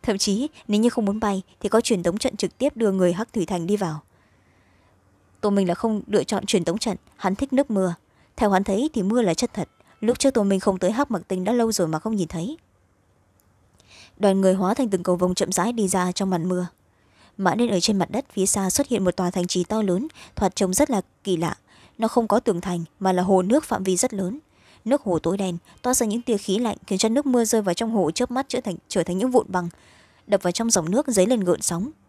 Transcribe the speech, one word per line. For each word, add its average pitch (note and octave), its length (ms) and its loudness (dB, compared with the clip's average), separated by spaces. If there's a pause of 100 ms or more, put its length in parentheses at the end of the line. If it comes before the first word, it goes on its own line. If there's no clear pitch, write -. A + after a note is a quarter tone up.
Thậm G3+ 140 -2
chí, G#3+ 300 0 (200)
nếu G#3+ 140 2
như A#3+ 80 4
không A3+ 160 -2
muốn G3+ 140 -2
bay G3+ 220 -2 (180)
thì G#3 100 -4
có A3+ 120 4
truyền F#3+ 220 0
tống E3+ 140 0
trận - 180 -4
trực - 220 -6
tiếp C4+ 200 -2
đưa A3 140 2
người F#3 220 2
Hắc G#3 200 -6
Thủy F#3+ 120 -2
Thành F3 220 -4
đi G3+ 100 2
vào. D#3+ 240 -4 (1400)
Tô G#3 80 0
Minh G3 180 2
là F3 80 0
không G#3+ 320 -2
lựa G3 160 0
chọn G3 220 -4
truyền F#3 200 0
tống E3+ 120 -2
trận, - 200 -4 (180)
hắn F#3+ 200 -2
thích C#4 180 -4
nước B3+ 180 2
mưa. F#3 240 0 (400)
Theo G#3+ 140 2
hắn F#3+ 140 2
thấy A#3 300 0
thì G3+ 100 -2
mưa A3+ 180 2
là F#3 120 2
chất A#3 200 -4
thật, F3 160 -6 (300)
lúc A#3 200 0
trước C4+ 140 4
Tô A3+ 100 2
Minh G3 160 2
không F#3+ 200 0
tới F#3 120 2
Hắc C4+ 200 -2
Mặc G#3+ 160 -4
Tinh F#3 160 -4
đã G#3+ 100 0
lâu A#3 180 2
rồi F#3 160 0
mà D#3+ 120 -2
không A3 160 -4
nhìn F3+ 120 0
thấy. G3+ 300 -8 (1600)
Đoàn G3 240 4
người F#3+ 120 6
hóa F#3+ 200 2
thành B3 160 0
từng F#3 140 -2
cầu F3+ 120 2
vồng F3+ 200 0
chậm F#3 160 -2
rãi G3 220 0
đi A3 140 0
ra F3+ 240 0
trong F#3+ 180 -2
màn F3+ 200 0
mưa. F3+ 180 -2 (680)
Mãi F#3 180 2
đến A#3+ 140 0
ở G3 100 2
trên G3 200 0
mặt F3 120 0
đất A#3+ 200 -4
phía F#3+ 140 0
xa F#3+ 240 0
xuất C#4 180 0
hiện F#3+ 180 0
một F3+ 100 2
tòa F3+ 160 0
thành F3+ 160 -2
trì F3+ 160 0
to A3 180 -2
lớn, G3 260 0 (280)
thoạt G3 200 0
trông F#3 180 0
rất D4 160 2
là G#3+ 120 0 (220)
kỳ F#3 140 0
lạ. D#3+ 200 -2 (400)
Nó A3+ 100 -2
không A3+ 200 0
có G#3+ 120 4
tường F3 220 0
thành F3 220 -4 (160)
mà F#3+ 140 2
là F3+ 100 2
hồ F#3 180 4
nước A#3 220 2
phạm F#3+ 200 -4
vi F#3 140 0
rất B3+ 160 -2
lớn. G3 260 -6 (460)
Nước C4 160 2
hồ F3 180 0
tối F3+ 180 -2
đen, F#3 200 -4 (240)
toát B3+ 120 0
ra B3 120 2
những G#3+ 160 -2
tia A3+ 160 0
khí G3+ 200 -2
lạnh A#3 200 -2 (100)
khiến F#3+ 120 -2
cho A3 100 2
nước C#4 160 0
mưa B3 200 2
rơi A3 160 2
vào F#3+ 120 0
trong A3+ 180 -2
hồ F#3 200 2
chớp B3 200 -4
mắt C4 180 -4
trở B3 120 -2
thành, F3+ 140 -6 (120)
trở F3+ 160 0
thành F3+ 140 -2
những B3 140 0
vụn B3 180 4
băng, F3+ 200 -2 (580)
đập G3 160 0
vào F3+ 80 0
trong A3+ 180 -2
dòng E3+ 220 0
nước B3+ 160 2
dấy G3+ 180 4
lên A#3+ 140 2
gợn F3+ 220 2
sóng. F#3 280 -4 (200)